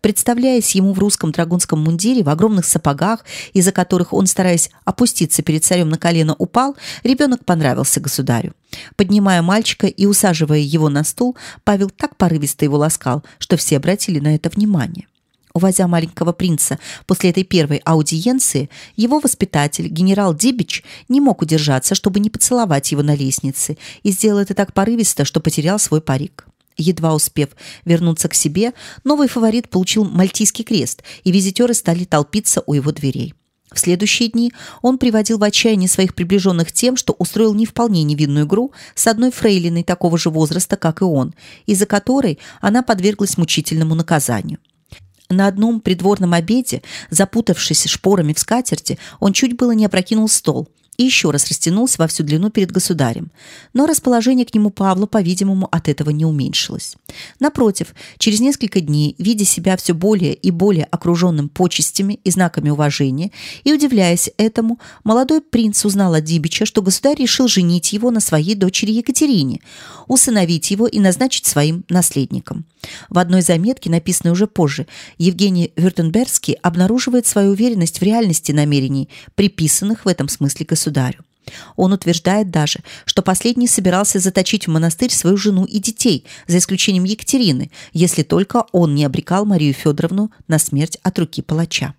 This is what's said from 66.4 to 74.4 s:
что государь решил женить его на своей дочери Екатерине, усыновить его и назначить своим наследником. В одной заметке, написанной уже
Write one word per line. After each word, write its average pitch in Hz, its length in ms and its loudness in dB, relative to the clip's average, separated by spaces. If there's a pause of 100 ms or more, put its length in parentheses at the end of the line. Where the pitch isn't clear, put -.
что - 160 0
государь 233 400 0
решил 254 260 2
женить 175 460 2
его 226 180 0
на 226 100 0
своей 165 340 0
дочери 196 380 0
Екатерине, 233 680 0 (460)
усыновить 196 640 0
его 202 160 0
и 214 120 -2
назначить 190 460 2
своим 160 460 0
наследником. 160 720 -2 (440)
В 180 100 0
одной 180 240 2
заметке, 180 480 0
написанной 170 420 0
уже 190 140 2